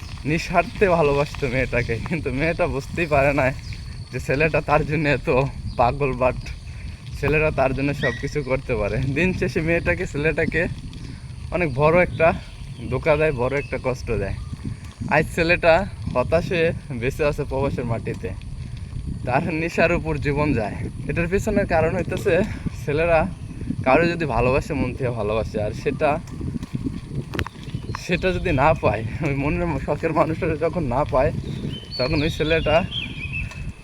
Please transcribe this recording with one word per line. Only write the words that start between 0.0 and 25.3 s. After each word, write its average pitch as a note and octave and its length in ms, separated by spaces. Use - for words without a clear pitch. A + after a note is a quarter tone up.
নিঃস্বার্থে F3 640
ভালোবাসতো D3 580
মেয়েটাকে। A#2+ 500
কিন্তু C#3+ 220
মেয়েটা D#3+ 360
বুঝতেই C#3 380
পারে C#3+ 280
না C3+ 180
যে B2 80
ছেলেটা D3+ 420
তার D3 240
জন্য D3 240
এত D3 340
পাগল, C3 340
but B2 240
ছেলেরা D#3 320
তার C3+ 220
জন্য C#3 200
সব C3+ 180
কিছু C#3 220
করতে C3 320
পারে। G#2 220
দিন C#3+ 360
শেষে F3 280
মেয়েটাকে, E3+ 460
ছেলেটাকে D#3+ 600
অনেক D#3+ 240
বড় D#3 280
একটা D#3+ 300
ধোকা C3 260
দেয়, D#3 160
বড় B2+ 280
একটা C3+ 240
কষ্ট B2+ 280
দেয়। G2 220
আজ D3+ 160
ছেলেটা E3+ 500
হতাশ D#3 360
হয়ে E3 220
বেঁচে C3 340
আছে D3 180
প্রবাসের C3+ 420
মাটিতে, A2+ 440
তার C#3 280
নেশার E3 380
উপর D#3 260
জীবন C#3+ 360
যায়। G#2 220
এটার E3 200
পিছনে G3+ 380
কারণ E3 300
হইতেছে F3+ 460
ছেলেরা D#3+ 420
কারো D3 240
যদি E3+ 180
ভালোবাসে, B2+ 480
মন B2+ 220
থেকে B2+ 140
ভালোবাসে, G#2+ 540